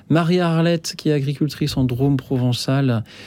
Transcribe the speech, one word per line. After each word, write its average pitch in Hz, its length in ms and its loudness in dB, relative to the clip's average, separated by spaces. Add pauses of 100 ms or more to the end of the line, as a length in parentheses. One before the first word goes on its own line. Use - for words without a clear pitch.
Marie-Arlette, 165 880 2
qui - 120 -4
est 151 40 4
agricultrice 143 640 -2
en 135 80 2
Drôme 131 320 2
provençal, 127 880 0 (220)